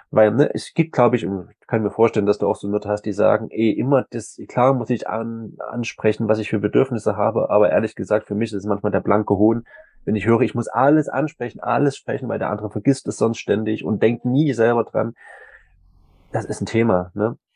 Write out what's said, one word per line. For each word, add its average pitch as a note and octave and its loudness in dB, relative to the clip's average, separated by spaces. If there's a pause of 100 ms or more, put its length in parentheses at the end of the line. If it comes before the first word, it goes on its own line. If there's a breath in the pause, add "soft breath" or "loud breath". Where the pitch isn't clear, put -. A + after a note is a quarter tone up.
(100)
weil, G#2+ 4
ne, C3 2
es - -8
gibt, D#3+ 0
glaub A#2+ 4
ich, A2 -2
und F#2+ -6 (120)
ich - -20
kann A2 0
mir G#2 -2
vorstellen, A2 2
dass G2+ 2
du G2 0
auch G#2 0
so - -12
Mütter G2+ -4
hast, G#2 -2
die G#2+ -6
sagen, G#2 2
„Ey, A2+ 0
immer B2+ 0
das, - -10
klar B2+ 2
muss A#2+ -4
ich A#2+ -2
an-, A2+ -8
ansprechen, - -2
was A2 2
ich G#2+ -8
für A2 0
Bedürfnisse G#2 0
habe“, G#2+ 0
aber G#2 4
ehrlich G#2+ 0
gesagt, G#2+ -2
für G#2 -6
mich A2 -2
ist G#2 -6
es F#2+ -8
manchmal G2+ -2
der G2 0
blanke G#2 0
Hohn, A2+ 2 (400 soft breath)
wenn A2 -2
ich F#2+ -2
höre, A2+ 4
ich A#2 0
muss A#2+ -4
alles D3 2
ansprechen, C3 -6
alles C3 0
sprechen, A#2 -6
weil G#2+ -4
der G2+ -4
andere G#2 -6
vergisst C3+ 0
es A#2+ -6
sonst A#2 0
ständig G#2+ -2
und G2+ 0
denkt A2+ 2
nie C3+ 2
selber A#2 2
dran. A2 -4 (1160 soft breath)
Das A2 -4
ist - -8
ein G2+ -2
Thema, G2 2
ne? A2 -2 (200)